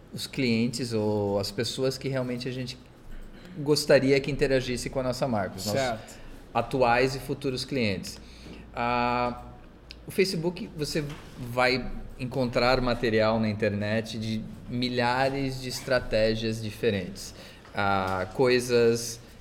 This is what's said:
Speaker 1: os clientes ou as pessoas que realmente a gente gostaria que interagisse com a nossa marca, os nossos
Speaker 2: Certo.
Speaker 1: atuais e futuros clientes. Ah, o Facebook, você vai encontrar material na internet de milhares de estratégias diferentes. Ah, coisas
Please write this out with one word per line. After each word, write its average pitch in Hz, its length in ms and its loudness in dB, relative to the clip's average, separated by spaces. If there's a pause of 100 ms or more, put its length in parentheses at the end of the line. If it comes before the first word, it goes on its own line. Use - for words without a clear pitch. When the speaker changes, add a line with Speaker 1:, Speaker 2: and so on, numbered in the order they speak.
(140)
Speaker 1:
os - 140 -8
clientes 120 640 0
ou 104 480 2
as 98 100 -2
pessoas 131 480 -2
que 135 120 -6
realmente 123 400 -4
a - 20 -4
gente 127 260 -8 (800)
gostaria 139 640 6
que 139 100 -2
interagisse 127 600 0
com 135 100 -4
a 131 40 0
nossa 127 260 -2
marca, 95 260 0
os 95 100 -8
nossos 104 140 0
Speaker 2:
Certo. 117 360 -4 (380)
Speaker 1:
atuais 123 600 2
e 131 40 -8
futuros 131 440 -4
clientes. 104 560 -2 (560)
Ah, 120 680 0 (640)
o - 60 -12
Facebook, 180 640 -2
você 147 300 -4 (340)
vai 127 500 2 (300)
encontrar 123 600 2
material 113 580 4
na 110 100 2
internet 107 680 0
de 110 220 -4 (280)
milhares 127 920 0
de 127 80 -8
estratégias 113 920 2
diferentes. 101 720 -2 (400)
Ah, 95 600 2
coisas 120 880 4 (200)